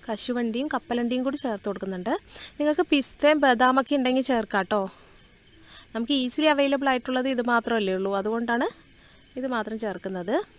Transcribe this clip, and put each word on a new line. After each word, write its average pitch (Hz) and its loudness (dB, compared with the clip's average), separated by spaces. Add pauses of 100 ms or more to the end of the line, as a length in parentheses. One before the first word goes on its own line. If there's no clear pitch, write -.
കശുവണ്ടിയും 240 -2
കപ്പലണ്ടിയും 240 -2
കൂടി 269 -2
ചേർത്ത് 220 -4
കൊടുക്കുന്നുണ്ട്. 190 -4 (440)
നിങ്ങൾക്ക് 302 2
പിസ്തയും 294 4
ബദാമൊക്കെ 254 4
ഉണ്ടെങ്കിൽ 254 2
ചേർക്കാം 214 0
ട്ടോ. 214 2 (1120)
നമുക്ക് 233 -2
ഈസിലി 269 2
അവൈലബിൾ 277 2
ആയിട്ടുള്ളത് 254 -2
ഇത് 240 -2
മാത്രമല്ലേ 226 2
ഉള്ളൂ, 190 -2 (100)
അതുകൊണ്ടാണ് 233 -2 (720)
ഇത് 254 -6
മാത്രം 220 -4
ചേർക്കുന്നത്. 190 -6 (240)